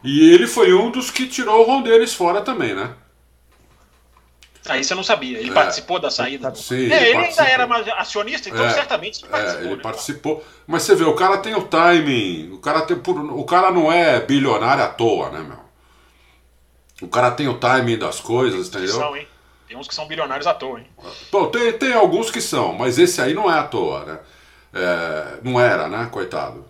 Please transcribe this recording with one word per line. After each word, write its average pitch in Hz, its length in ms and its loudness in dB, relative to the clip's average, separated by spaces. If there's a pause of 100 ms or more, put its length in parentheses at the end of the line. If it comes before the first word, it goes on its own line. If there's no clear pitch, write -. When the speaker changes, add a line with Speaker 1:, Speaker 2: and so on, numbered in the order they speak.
Speaker 1:
E 151 300 8
ele 233 140 8
foi 202 260 4
um 214 160 4
dos 254 220 -6
que 254 160 -4
tirou 226 340 2
o - 20 10
Ron 254 200 2
Dennis 226 320 4
fora 180 260 0
também, 160 320 -4
né? 101 160 -6 (1800)
Speaker 2:
Aí 131 120 -2
você 185 120 -4
não 185 80 -8
sabia. 131 360 -4
Ele 123 120 -8
Speaker 1:
É. - 20 -8
Speaker 2:
participou 160 460 0
da 151 100 -4
saída 131 420 -6
do - 60 -16
Speaker 1:
Sim, - 180 -8
Speaker 2:
É, 127 40 -4
Speaker 1:
ele 127 160 2
Speaker 2:
ele 269 100 6
ainda 233 160 4
Speaker 1:
participou. 320 260 2
Speaker 2:
era 254 200 2
mais 226 220 -2
acionista, 214 600 -6
então - 160 -2
Speaker 1:
É. - 60 2
Speaker 2:
certamente 226 500 -4
ele - 60 -20
Speaker 1:
É, - 40 -12
Speaker 2:
participou, 175 360 -4
Speaker 1:
ele - 80 -6
Speaker 2:
né? 123 60 -16
Speaker 1:
participou. 131 640 -8 (220)
Mas 160 160 -2
você 202 120 6
vê, 165 80 2
o 156 120 4
cara 190 220 2
tem 220 180 -6
o - 80 -2
timing, 131 920 2
o 95 60 -18
cara 156 220 -2
tem 160 160 -2
por-, 151 420 -6
o 165 60 -6
cara 185 260 2
não 165 200 2
é 160 280 4
bilionário 131 640 2
à - 40 0
toa, 95 420 0
né, 76 100 -12
meu? 73 260 -16 (1400)
O - 60 -16
cara 123 240 2
tem 143 160 -4
o 120 100 -4
timing 123 400 0
das 87 220 -6
coisas, 110 500 -2
Speaker 2:
Tem 95 120 -8
uns 92 40 -4
que 98 60 -2
Speaker 1:
entendeu? 139 160 -4
Speaker 2:
são, 143 100 -8
hein? 147 100 -16 (400)
Tem 120 100 -20
uns 139 100 -16
que - 80 -12
são 156 120 -10
bilionários 143 400 -6
à - 60 0
toa, 127 260 -8
hein? 120 80 -20 (440)
Speaker 1:
Bom, - 160 2
tem, 233 260 0
tem 247 200 -2
alguns 202 380 2
que 233 80 -6
são, 120 340 -2
mas 123 240 -2
esse 175 240 4
aí 135 120 0
não 196 200 0
é 156 60 2
à 135 40 -2
toa, 76 420 -6
né? 78 140 -14 (540)
É, 82 680 -4
não 123 160 -2
era, 90 280 2
né, 113 240 -6
coitado? 76 580 -8